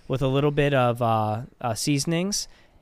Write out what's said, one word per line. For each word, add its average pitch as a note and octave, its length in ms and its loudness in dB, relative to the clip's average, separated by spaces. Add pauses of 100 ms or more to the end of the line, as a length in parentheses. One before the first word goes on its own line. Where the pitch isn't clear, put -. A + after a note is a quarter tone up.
with C3+ 140 -2
a C#3 60 0
little C#3 220 2
bit C#3+ 240 2
of, B2 280 2
uh, A2 400 0 (180)
uh, A#2 140 -4
seasonings, E3 760 -2 (340)